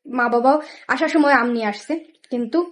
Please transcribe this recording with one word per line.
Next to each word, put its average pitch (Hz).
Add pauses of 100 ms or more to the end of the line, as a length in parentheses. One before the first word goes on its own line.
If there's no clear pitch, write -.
মা 247
বাবাও 240 (320)
আসার 285
সময় 294
আম 240
নিয়ে 226
আসছে, 208 (380)
কিন্তু 240 (140)